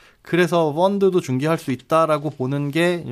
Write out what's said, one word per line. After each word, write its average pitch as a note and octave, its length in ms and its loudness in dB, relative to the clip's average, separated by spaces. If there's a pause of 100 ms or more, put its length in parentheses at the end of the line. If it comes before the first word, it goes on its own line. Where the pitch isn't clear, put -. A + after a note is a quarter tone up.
(240)
그래서 E3+ 500 2
펀드도 F#3+ 480 2
중개할 C#3+ 380 -2
수 - 120 -6
있다라고 D#3 600 0
보는 C#3+ 400 -4
게 E3+ 400 0